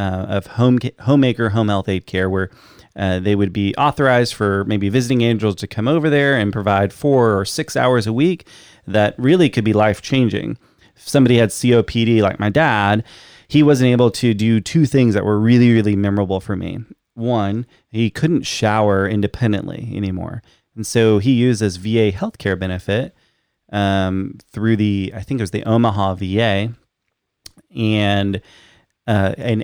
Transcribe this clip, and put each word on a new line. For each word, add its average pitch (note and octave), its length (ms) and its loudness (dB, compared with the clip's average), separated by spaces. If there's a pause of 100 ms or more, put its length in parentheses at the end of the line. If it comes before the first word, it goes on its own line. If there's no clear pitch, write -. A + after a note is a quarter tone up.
uh, F#2 280 -4
of G2 200 -4
home B2 320 2
ca-, A#2+ 180 -8
homemaker A#2+ 520 0
home G#2+ 180 0
health G2 200 -2
aid F#2+ 180 -4
care F#2+ 220 -2
where, F#2+ 220 -4 (460)
uh, F#2 240 -2
they G2+ 160 0
would G2 160 0
be G2 240 -2
authorized C3 580 0
for G2+ 300 -2
maybe G2+ 240 -2
visiting B2 320 0
angels A2 340 0
to F#2+ 140 -10
come A2 180 -6
over D#3 240 0
there C#3+ 260 2
and G#2 160 0
provide G2+ 400 0
four A#2+ 460 2
or G2 60 -2
six - 320 -8
hours B2+ 320 0
a A2+ 40 -4
week D#3+ 360 -2 (400)
that G#2 280 2
really D3+ 320 4
could A2+ 140 -2
be G#2+ 100 2
life-changing. G#2+ 840 0 (380)
If - 120 -18
somebody B2 300 4
had A2 140 2
C A#2+ 200 0
O A#2 120 4
P A#2 200 -2
D A2+ 180 4
like F#2+ 180 0
my G#2 100 0
dad, G#2+ 540 2 (420)
he D3 160 2
wasn't C3 280 4
able B2 200 4
to A#2 240 0
do A2 260 2
two D#3+ 240 0
things B2+ 300 2
that G2 100 0
were G#2 140 0
really, A#2+ 340 4
really G#2 220 2
memorable G2 460 -2
for G2 160 -8
me. F2+ 240 -8 (340)
One, A2+ 520 -4 (220)
he A2 220 -2
couldn't D#3+ 320 -2
shower G#2 640 0
independently G2+ 840 -4
anymore. F#2+ 480 -6 (320)
And A2 100 -12
so A2 340 2
he A2+ 140 2
used A#2+ 280 2
this G2 160 -2
V G#2+ 220 -2
A G#2+ 140 2
healthcare G2 460 -6
benefit, F#2 560 -6 (580)
um, G2 640 -2 (120)
through A2 260 0
the, G2+ 380 -2
I G#2 80 -12
think C#3 160 -6
it A2+ 60 -4
was F#2 80 -8
the - 120 -6
Omaha G#2 520 0
V F#2+ 240 -2
A, G#2+ 300 0 (1040)
and, G2+ 640 0 (640)
uh, G2+ 320 0
an A2 260 -2